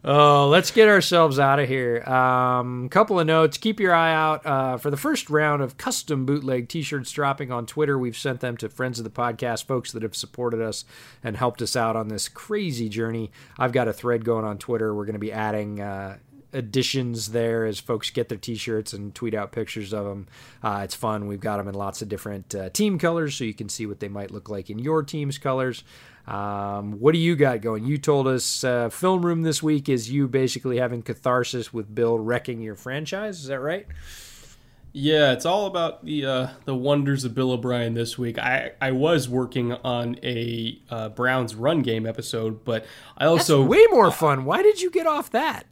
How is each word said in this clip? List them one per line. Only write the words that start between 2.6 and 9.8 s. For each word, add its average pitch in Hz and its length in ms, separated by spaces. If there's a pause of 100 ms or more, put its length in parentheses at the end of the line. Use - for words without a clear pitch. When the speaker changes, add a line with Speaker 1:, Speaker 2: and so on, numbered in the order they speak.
Speaker 1:
couple 190 320
of 160 80
notes. 160 300
Keep 220 240
your 180 120
eye 165 200
out, 156 320
uh, 131 320
for 147 120
the 143 80
first 285 320
round 147 320
of 127 140
custom 147 500
bootleg 131 440
t-shirts 143 420
dropping 139 400
on 120 140
Twitter. 139 340
We've 120 180
sent 127 220
them 123 180
to 110 120
friends 127 300
of 113 40
the 110 60
podcast, 120 560
folks 127 260